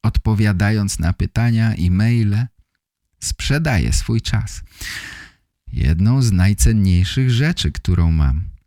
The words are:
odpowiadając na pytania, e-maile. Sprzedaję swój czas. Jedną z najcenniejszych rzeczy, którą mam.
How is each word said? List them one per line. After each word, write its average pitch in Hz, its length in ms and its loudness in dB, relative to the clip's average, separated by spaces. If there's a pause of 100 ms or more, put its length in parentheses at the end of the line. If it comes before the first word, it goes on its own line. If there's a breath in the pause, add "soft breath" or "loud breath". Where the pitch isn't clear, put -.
odpowiadając 104 960 0
na 82 140 0
pytania, 113 640 0
e-maile. 107 720 0 (720)
Sprzedaję 127 720 -2
swój 113 280 0
czas. - 420 -6 (1080 loud breath)
Jedną 95 500 2
z 113 100 2
najcenniejszych 98 960 2
rzeczy, 127 420 -2
którą 85 400 0
mam. 76 300 2 (240)